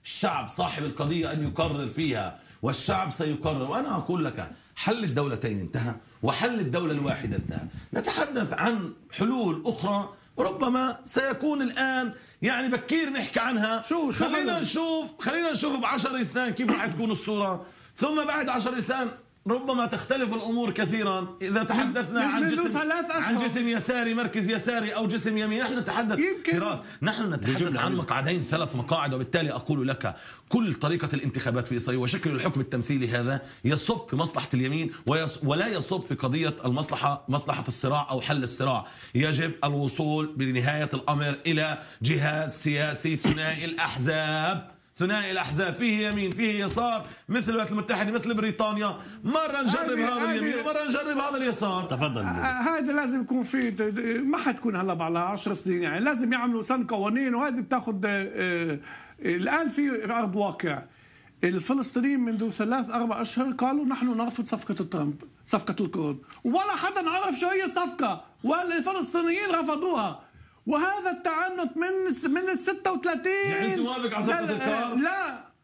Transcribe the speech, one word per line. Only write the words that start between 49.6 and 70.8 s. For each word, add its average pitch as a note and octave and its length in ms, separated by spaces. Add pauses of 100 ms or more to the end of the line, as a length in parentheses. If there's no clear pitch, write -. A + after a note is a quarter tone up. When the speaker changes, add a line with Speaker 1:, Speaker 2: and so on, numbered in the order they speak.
Speaker 1:
نجرب B3+ 380
Speaker 2:
هذه، A#3 240
Speaker 1:
هذا A3+ 80
اليمين A3 220
Speaker 2:
هذه، A#3 80
Speaker 1:
ومرة D4+ 280
نجرب D4 280
هذا C#4 200
اليسار. G#3+ 460
Speaker 3:
تفضل. C3 380
Speaker 2:
آه، B3+ 560
هذا C#4+ 160
لازم C4+ 280
يكون B3 220
في، B3+ 280 (540)
ما D4+ 120
حتكون A#3 380
هلا F#3 180
بعد E3 220
عشر G3 380
سنين F3 300
يعني، D#3+ 160
لازم B3+ 340
يعملوا A#3+ 280
سن B3+ 220
قوانين، A#3 520
وهذه C4 240
بتاخذ، A#3+ 360 (100)
آه، G3 300
آه، E3+ 440 (420)
الآن A3+ 480
في C4+ 360
أرض G#3+ 300
واقع. F3 460 (640)
الفلسطينيين B3 760
منذ A3+ 300
ثلاث A#3 400
أربع A#3 320
أشهر B3+ 300
قالوا: C4+ 340
"نحن B3 320
نرفض A#3 280
صفقة A3 280
ترامب، D#3 480 (260)
صفقة G3 320
القرن"، D#3 380 (260)
ولا F#4 320
حدا F#4 340
عرف F4+ 300
شو F4 80
هي F#4+ 160
الصفقة، E4+ 600 (180)
والفلسطينيين E4+ 1080
رفضوها. D4+ 800 (380)
وهذا F#4 440